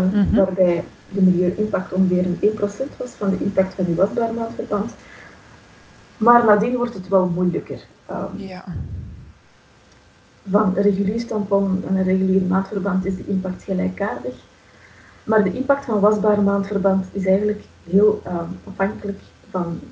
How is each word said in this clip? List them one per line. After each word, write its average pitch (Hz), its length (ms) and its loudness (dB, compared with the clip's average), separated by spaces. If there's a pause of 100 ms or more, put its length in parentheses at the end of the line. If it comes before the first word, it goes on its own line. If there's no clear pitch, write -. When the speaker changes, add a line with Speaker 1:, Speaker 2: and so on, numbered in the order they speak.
(120)
Speaker 1:
Mhm. 202 220 2
Speaker 2:
waarbij 185 500 2 (240)
de 196 140 0
milieu-impact 180 680 2
ongeveer 180 340 2
een 175 140 -4
één 214 140 2
procent 208 420 -4
was 247 140 -8
van 196 200 -4
de 185 140 0
impact 190 300 0
van 185 100 -2
die 170 100 0
wasbaar 226 400 0
maandverband. 226 580 -4 (1200)
Maar 233 280 6
nadien 220 320 4
wordt 240 180 -2
het 185 140 -12
wel 185 180 4
moeilijker. 175 540 -2 (260)
Ehm, 180 180 -8 (120)
Speaker 1:
Ja. 190 280 -10 (1900)
Speaker 2:
van 196 260 2
een 202 60 0
regulier 202 440 0
tampon 196 640 -2
en 190 80 0
een 190 80 2
regulier 190 380 2
maandverband 185 640 -2
is 196 100 -2
de - 100 -10
impact 185 360 -4
gelijkaardig. 196 720 -4 (880)
Maar 208 200 4
de 185 80 0
impact 262 320 0
van 214 160 0
wasbaar 208 420 4
maandverband 196 680 0
is 190 140 -4
eigenlijk 208 360 2 (280)
heel, 208 340 4
ehm, 175 200 -4 (260)
afhankelijk 196 480 -4 (320)
van, 170 300 -4 (120)